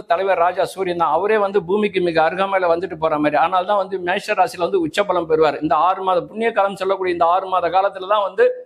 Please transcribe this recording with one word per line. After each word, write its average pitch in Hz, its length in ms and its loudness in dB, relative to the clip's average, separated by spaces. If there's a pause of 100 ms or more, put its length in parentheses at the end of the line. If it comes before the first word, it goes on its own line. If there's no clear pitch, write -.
தலைவர் 175 360 2
ராஜா 180 220 2
சூரியன் 175 360 -4
தான். 156 120 2
அவரே 202 260 2
வந்து 196 240 0
பூமிக்கு 190 380 -2
மிக 175 200 0
அருகாமையில 185 480 0
வந்துட்டு 175 300 0
போற 156 200 0
மாதிரி. 151 180 2
அதனால 180 280 2
தான் 202 180 0
வந்து 190 180 -6
மேஷ 196 340 -2
ராசியில 180 320 0
வந்து 190 160 0
உச்சபலம் 175 480 -2
பெறுவார். 156 300 2
இந்த 160 200 0
ஆறு 185 220 0
மாத 185 200 0
புண்ணிய 220 300 -4
காலம் 196 280 0
சொல்லக்கூடிய 185 360 -2
இந்த 170 120 2
ஆறு 185 200 2
மாத 175 220 0
காலத்துல 190 400 0
தான் 208 160 0
வந்து 190 200 2 (180)